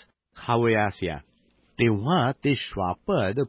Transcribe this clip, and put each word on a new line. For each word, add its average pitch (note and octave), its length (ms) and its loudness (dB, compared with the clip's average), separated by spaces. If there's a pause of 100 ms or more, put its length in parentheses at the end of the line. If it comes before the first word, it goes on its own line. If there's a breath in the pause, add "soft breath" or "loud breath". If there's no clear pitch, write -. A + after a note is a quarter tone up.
(360)
खावयास A2+ 680 0
या." D#2+ 140 -4 (640)
तेव्हा A#2+ 520 2
ते C#3+ 240 0
श्वापद G2+ 920 -4